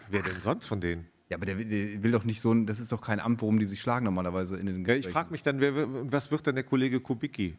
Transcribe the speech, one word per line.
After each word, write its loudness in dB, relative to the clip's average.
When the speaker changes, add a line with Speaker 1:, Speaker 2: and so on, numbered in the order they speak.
Speaker 1:
wer 2
denn -6
sonst -2
von -2
denen? -4
Speaker 2:
Ja, -4
aber -4
der, -2
der -2
will 4
doch 2
nicht -2
so 4
ein, 6
das -4
ist -10
doch -2
kein -2
Amt, 0
worum 4
die 4
sich -6
schlagen 0
normalerweise 0
in -6
den -4
Speaker 1:
Ja, 6
ich 6
Speaker 2:
Gesprächen. -4
Speaker 1:
frag 0
mich -6
dann, 0
wer, 4
wer, 0
was 0
wird 0
denn 4
der 0
Kollege 2
Kubicki? -2